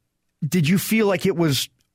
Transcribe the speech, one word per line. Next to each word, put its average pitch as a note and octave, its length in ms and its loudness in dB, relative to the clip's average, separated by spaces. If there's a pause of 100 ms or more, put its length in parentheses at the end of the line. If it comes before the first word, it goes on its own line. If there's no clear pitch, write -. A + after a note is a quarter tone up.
(480)
did D#3+ 200 0
you F#3 100 2
feel A3 300 0
like F#3 180 0
it F#3+ 100 0
was D#3+ 320 0 (260)